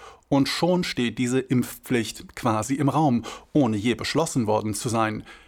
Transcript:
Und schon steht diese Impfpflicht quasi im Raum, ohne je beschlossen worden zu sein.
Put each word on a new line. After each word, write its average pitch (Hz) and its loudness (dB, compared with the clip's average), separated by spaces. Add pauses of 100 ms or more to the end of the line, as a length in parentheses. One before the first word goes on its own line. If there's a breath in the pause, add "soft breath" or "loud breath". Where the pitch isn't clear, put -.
(300 loud breath)
Und 139 4
schon 180 2
steht 117 -2
diese 127 0
Impfpflicht - -2
quasi 110 -2
im 139 0
Raum, 131 2 (300 loud breath)
ohne 117 4
je 110 0
beschlossen 139 -2
worden 107 0
zu - -6
sein. 110 -2 (240 loud breath)